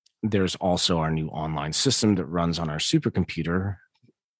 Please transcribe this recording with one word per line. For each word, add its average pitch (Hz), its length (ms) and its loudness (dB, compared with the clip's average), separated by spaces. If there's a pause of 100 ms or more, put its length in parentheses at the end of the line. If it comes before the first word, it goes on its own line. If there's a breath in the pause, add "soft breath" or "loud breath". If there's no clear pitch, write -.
(240)
there's 101 320 2
also 90 440 2
our 78 120 0
new 80 160 -2
online 78 460 -6
system 110 420 2
that 87 100 0
runs 85 320 0
on 82 140 -4
our 76 80 -4
supercomputer 95 960 0 (640)